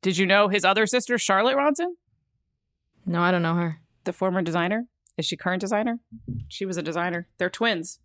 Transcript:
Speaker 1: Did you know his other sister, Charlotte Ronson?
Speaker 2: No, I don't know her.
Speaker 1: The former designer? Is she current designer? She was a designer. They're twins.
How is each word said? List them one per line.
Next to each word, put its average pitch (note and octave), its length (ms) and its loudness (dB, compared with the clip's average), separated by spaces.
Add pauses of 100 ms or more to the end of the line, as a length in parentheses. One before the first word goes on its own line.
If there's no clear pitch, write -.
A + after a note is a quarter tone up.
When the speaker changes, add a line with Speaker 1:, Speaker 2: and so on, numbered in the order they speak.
Speaker 1:
Did F#3 160 0
you F#3+ 80 4
know G3+ 220 4
his F#3+ 160 0
other G3 240 4
sister, A#3+ 300 0
Charlotte A3 400 2
Ronson? D4+ 380 0 (1080)
Speaker 2:
No, F3 160 0
I F3 100 4
don't F3+ 100 2
know E3 140 2
her. E3+ 260 -2 (240)
Speaker 1:
The F3+ 80 -4
former F#3+ 280 0
designer? F3 440 -2 (320)
Is D#3+ 80 -4
she - 100 -4
current F#3 240 -2
designer? A3 400 -2 (480)
She - 180 -8
was F#3 120 -4
a F3 40 -4
designer. E3+ 460 -4 (100)
They're F3+ 120 0
twins. F#3+ 560 -2